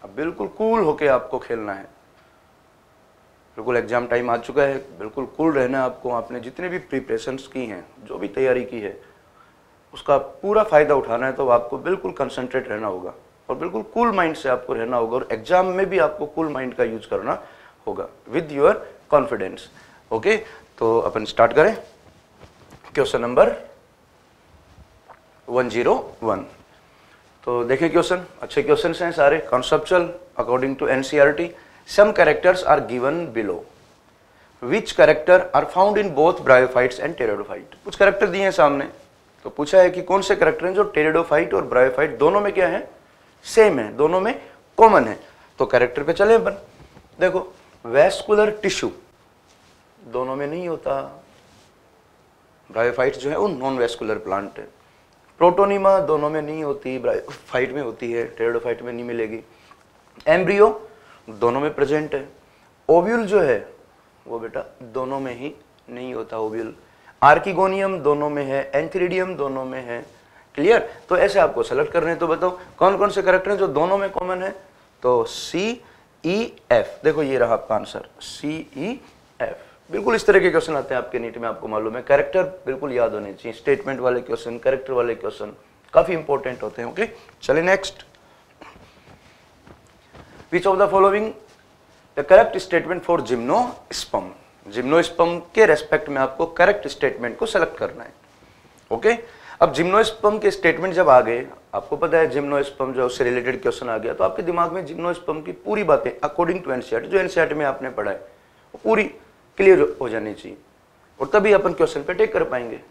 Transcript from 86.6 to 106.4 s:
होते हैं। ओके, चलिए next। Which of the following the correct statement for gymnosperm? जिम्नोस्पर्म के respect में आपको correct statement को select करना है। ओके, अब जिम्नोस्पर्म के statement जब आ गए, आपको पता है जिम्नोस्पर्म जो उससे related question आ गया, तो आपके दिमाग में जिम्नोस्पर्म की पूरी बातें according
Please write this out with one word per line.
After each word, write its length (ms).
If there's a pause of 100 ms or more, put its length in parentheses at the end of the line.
होते 200
हैं। 80
ओके, 180 (340)
चलिए 200
next। 440 (2500)
Which 120
of 120
the 100
following 420 (840)
the 80
correct 380
statement 420
for 220
gymnosperm? 1000 (380)
जिम्नोस्पर्म 720 (160)
के 120
respect 420
में 140
आपको 260
correct 400
statement 500
को 80
select 320
करना 260
है। 80 (800)
ओके, 260 (460)
अब 100
जिम्नोस्पर्म 680
के 120
statement 440
जब 140
आ 120
गए, 260 (280)
आपको 220
पता 220
है 120
जिम्नोस्पर्म 600
जो 140
उससे 180
related 380
question 260
आ 100
गया, 160
तो 100
आपके 180
दिमाग 300
में 140
जिम्नोस्पर्म 560
की 120
पूरी 300
बातें 260 (100)
according 440